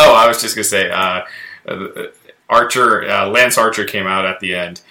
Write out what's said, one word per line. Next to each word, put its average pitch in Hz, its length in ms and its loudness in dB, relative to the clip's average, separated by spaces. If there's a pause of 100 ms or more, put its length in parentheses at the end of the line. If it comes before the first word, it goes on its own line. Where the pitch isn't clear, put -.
Oh, 147 120 8
I 113 120 6
was 117 140 0
just 110 160 -6
gonna 107 80 -6
say, 95 260 0
uh, 92 300 -2 (480)
uh, 92 200 -10 (600)
Archer, 117 600 2
uh, 101 200 0
Lance 123 300 2
Archer 110 260 0
came 95 220 -6
out 95 180 -2
at 92 160 -4
the 90 140 -6
end, 87 260 -8 (100)